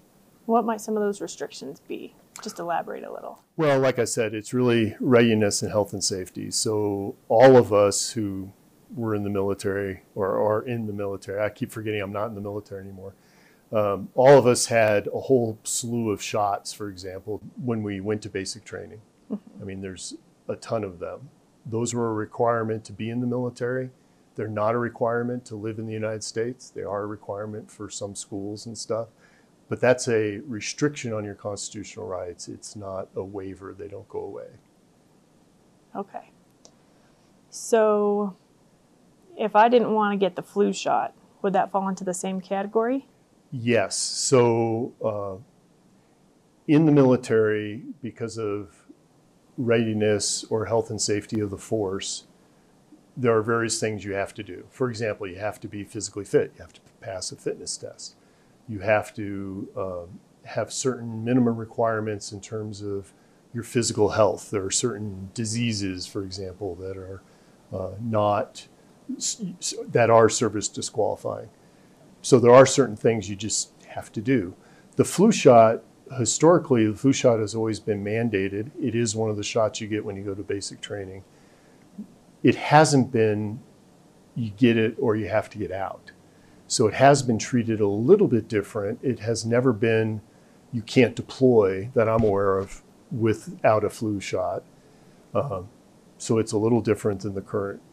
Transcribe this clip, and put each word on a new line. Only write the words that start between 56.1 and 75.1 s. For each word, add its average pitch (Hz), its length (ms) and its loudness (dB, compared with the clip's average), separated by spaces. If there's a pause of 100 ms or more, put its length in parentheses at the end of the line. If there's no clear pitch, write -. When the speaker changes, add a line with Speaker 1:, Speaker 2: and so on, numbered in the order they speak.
Speaker 2:
fit. - 320 0
You - 60 -20
have - 100 -20
to - 100 -20 (200)
pass 95 320 -10
a - 20 -16
fitness - 400 -10
test. - 400 -16 (540)
You 107 100 -8
have 104 360 0
to, 98 600 -8
uh, 92 720 -12
have - 260 -6
certain 117 540 -4
minimum 120 320 4
requirements 110 720 -4
in 101 80 -12
terms 107 420 -10
of 101 300 -8 (420)
your 117 100 -8
physical 107 480 2
health. 104 380 4
There 101 140 -2
are 95 80 -8
certain 104 640 -4
diseases, 107 720 -4
for 104 160 -8
example, 92 520 -8
that 95 200 -10
are, 95 260 -14 (520)
uh, 95 260 -6
not 107 640 0 (520)
s-, - 260 -8 (160)
s-, - 140 -6 (180)
that 117 180 4
are 113 200 8
service 104 400 -2
disqualifying. 107 800 -6 (720)
So - 180 6
there 120 140 8
are 135 120 12
certain 123 300 2
things 110 340 0
you 104 60 -8
just 101 360 -6 (160)
have - 260 -14
to 117 80 -8
do. 104 320 0 (420)
The 127 80 4
flu 202 300 4